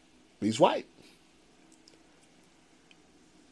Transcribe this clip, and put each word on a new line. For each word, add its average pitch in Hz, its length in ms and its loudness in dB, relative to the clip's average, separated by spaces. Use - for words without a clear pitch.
He's 113 200 -4
white. - 280 2